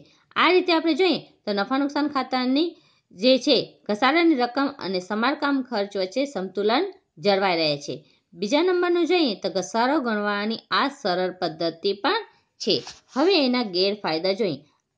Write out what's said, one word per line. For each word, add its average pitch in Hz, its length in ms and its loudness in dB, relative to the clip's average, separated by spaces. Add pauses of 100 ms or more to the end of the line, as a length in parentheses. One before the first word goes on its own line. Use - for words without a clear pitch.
(360)
આ 247 140 4
રીતે 359 220 4
આપણે 320 220 2
જોઈએ 311 240 2 (220)
તો - 120 -8
નફા 202 260 -2
નુકસાન 285 300 -2
ખાતાની 262 600 0 (460)
જે 208 240 4
છે 254 180 2 (260)
ઘસારાની 285 540 4
રકમ 247 320 0 (100)
અને 185 220 -4
સમારકામ 277 600 -2
ખર્ચ 202 340 -4
વચ્ચે 190 300 -2
સંતુલન 208 580 -2 (340)
જળવાઈ 190 400 2
રહે 156 180 2
છે. 143 180 -8 (400)
બીજા 208 280 0
નંબરનું 349 440 2
જોઈએ 302 280 2
તો 185 160 -6
ઘસારો 226 500 0
ગણવાની 208 680 -4
આ 214 180 0
સરળ 185 440 -2
પદ્ધતિ 165 600 -4
પણ 311 280 -2 (380)
છે. 196 140 0 (340)
હવે 330 260 2
એના 247 300 2
ગેરફાયદા 185 680 -2
જોઈએ. 190 280 -2 (380)